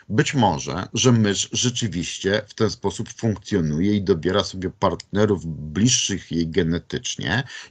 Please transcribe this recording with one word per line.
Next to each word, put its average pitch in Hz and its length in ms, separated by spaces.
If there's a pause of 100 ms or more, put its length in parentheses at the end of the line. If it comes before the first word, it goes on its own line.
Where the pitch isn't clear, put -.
(140)
być 110 200
może, 85 580
że 120 200
mysz 104 400
rzeczywiście 104 920
w - 80
ten 107 160
sposób 101 380
funkcjonuje 98 880
i 101 80
dobiera 92 420
sobie 92 260
partnerów 92 760
bliższych 80 880
jej 82 160
genetycznie 85 960 (280)